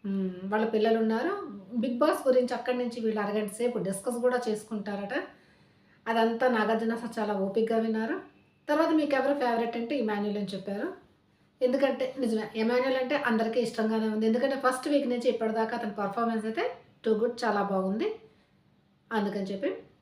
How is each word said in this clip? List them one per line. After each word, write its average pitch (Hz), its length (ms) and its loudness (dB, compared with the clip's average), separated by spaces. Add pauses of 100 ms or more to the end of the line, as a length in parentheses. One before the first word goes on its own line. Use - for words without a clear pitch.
మ్, 196 240 -2 (140)
వాళ్ళ 214 220 0
పిల్లలు 220 320 4
ఉన్నారు. 269 500 0 (260)
బిగ్ 240 240 -2
బాస్ 311 300 2
గురించి 247 260 4
అక్కడి 247 240 -2
నుంచి 240 220 -4
వీళ్ళు 214 220 0
అరగంట 202 300 -2
సేపు 240 260 -2
డిస్కస్ 190 380 -4
కూడా 247 240 2 (100)
చేసుకుంటారట. 208 760 -6 (840)
అదంతా 226 400 2
నాగార్జున 226 480 2
సార్ 233 240 -8
చాలా 208 140 0
ఓపికగా 220 440 0
విన్నారు. 226 440 -2 (480)
తర్వాత, 311 200 4
"మీకు 302 260 4
ఎవరు 269 180 2
ఫేవరెట్?" 233 440 0
అంటే 233 180 -4
ఇమాన్యుల్ 208 420 -2
అని 202 160 -4
చెప్పారు. 208 400 -6 (680)
ఎందుకంటే 262 580 2
నిజమే, 220 360 0
ఇమాన్యుల్ 247 400 2
అంటే 254 200 0
అందరికీ 226 440 0
ఇష్టంగానే 220 480 0
ఉంది. 220 180 0
ఎందుకంటే 247 300 2
ఫస్ట్ 262 320 0
వీక్ 285 200 2
నుంచి 247 220 0
ఇప్పటిదాకా 220 480 0
అతని 220 140 -4
పర్ఫార్మెన్స్ 220 540 -2
అయితే 370 260 -2 (360)
too 214 120 4
good, 233 120 2 (140)
చాలా 208 160 2
బాగుంది 190 540 0 (960)
అందుకని 202 320 0
చెప్పి. 190 260 -4 (320)